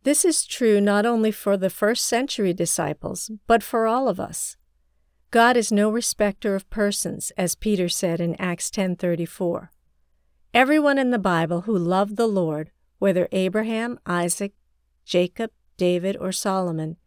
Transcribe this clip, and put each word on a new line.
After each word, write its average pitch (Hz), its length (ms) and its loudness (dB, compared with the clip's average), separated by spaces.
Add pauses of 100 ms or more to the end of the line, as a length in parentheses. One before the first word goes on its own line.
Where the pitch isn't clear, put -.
This 285 200 2
is 330 220 2
true 220 340 2
not 202 280 2
only 220 240 2
for 202 260 0
the 190 140 0
first 214 340 0
century 220 480 0
disciples, 170 800 -4 (160)
but 226 160 4
for 226 240 -2
all 254 200 0
of 190 120 -2
us. - 360 -10 (760)
God 240 240 6
is 233 160 0
no 208 180 4
respecter 208 640 -2
of 196 140 -6
persons, - 680 -4
as 180 180 -2
Peter 190 320 0
said 170 320 -2
in 170 160 -2
Acts 175 340 -4
ten 185 280 -2
thirty-four. 175 720 -4 (840)
Everyone 277 440 4
in 262 140 2
the 247 60 2
Bible 175 440 0
who 214 160 0
loved 185 400 0
the 233 100 2
Lord, 160 420 -2 (300)
whether 185 320 2
Abraham, 220 720 -2
Isaac, 175 460 -2 (540)
Jacob, 180 460 0 (260)
David, 180 400 0
or 185 160 -6
Solomon, 170 720 -4